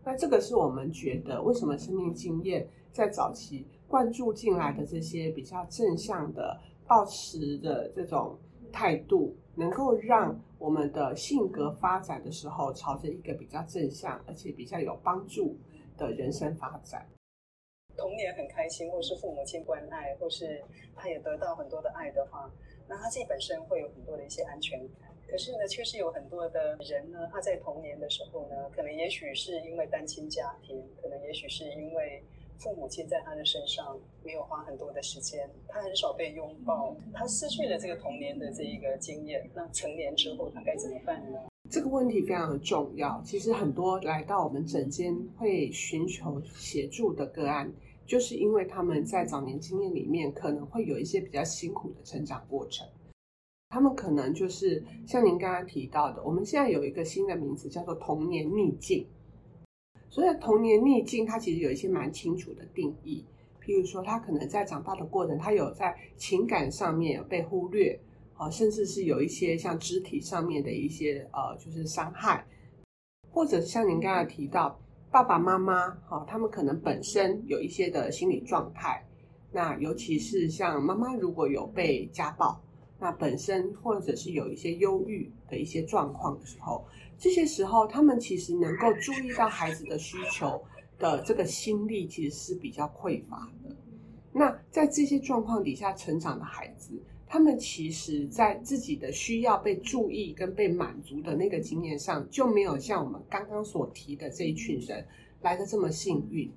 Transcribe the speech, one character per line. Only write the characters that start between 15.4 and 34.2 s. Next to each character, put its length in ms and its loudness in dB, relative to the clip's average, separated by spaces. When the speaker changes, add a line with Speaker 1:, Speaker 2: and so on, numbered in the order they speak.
Speaker 1:
的 160 -4
人 200 -4
生 240 -2
发 280 -10
展。 240 -14
Speaker 2:
童 220 -4
年 180 -4
很 140 -6
开 180 -4
心， 240 -8
或 100 -4
是 140 -4
父 180 -8
母 120 -8
亲 180 -8
关 260 -4
爱， 300 -8
或 100 -4
是 320 -8
他 120 -10
也 120 -4
得 180 -4
到 180 -4
很 140 -10
多 120 -8
的 100 -4
爱 200 -8
的 140 -2
话， 260 -14
那 80 -10
他 120 -6
自 100 -6
己 100 -6
本 100 -2
身 240 -6
会 160 0
有 160 -8
很 80 -18
多 140 -8
的 80 -10
一 40 -18
些 140 -8
安 160 -10
全 180 -6
感。 100 -20
可 80 -4
是 160 -6
呢， 140 -4
确 160 -6
实 140 -8
有 140 -2
很 180 -10
多 200 -6
的 280 -2
人 340 -8
呢， 80 -14
他 100 -8
在 160 0
童 240 -8
年 180 -10
的 80 -8
时 140 -4
候 180 -8
呢， 220 -8
可 120 -6
能 100 -8
也 160 -4
许 240 -8
是 280 -6
因 160 -10
为 100 -2
单 180 -4
亲 240 -10
家 320 -6
庭， 180 -12
可 60 -8
能 160 -8
也 100 -8
许 160 -10
是 220 -8
因 240 -10
为 260 -4
父 160 -6
母 120 -10
亲 200 -10
在 140 0
他 120 -10
的 100 -8
身 240 -2
上 300 -6